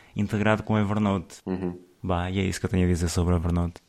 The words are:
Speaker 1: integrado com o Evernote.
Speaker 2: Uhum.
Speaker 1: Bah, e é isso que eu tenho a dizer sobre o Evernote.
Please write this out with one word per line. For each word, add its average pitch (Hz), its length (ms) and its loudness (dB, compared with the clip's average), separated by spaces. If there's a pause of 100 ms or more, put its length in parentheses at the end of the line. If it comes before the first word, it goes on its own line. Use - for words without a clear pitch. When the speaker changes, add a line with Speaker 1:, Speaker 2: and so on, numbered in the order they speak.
(140)
Speaker 1:
integrado 107 480 0
com 110 120 0
o 107 40 4
Evernote. 101 680 0
Speaker 2:
Uhum. 92 320 -4 (240)
Speaker 1:
Bah, 90 300 -2
e 95 80 -2
é 98 60 0
isso 95 160 -2
que 95 60 -4
eu - 40 0
tenho 92 140 4
a 90 40 4
dizer 87 200 2
sobre 87 260 2
o - 20 4
Evernote. 85 520 -2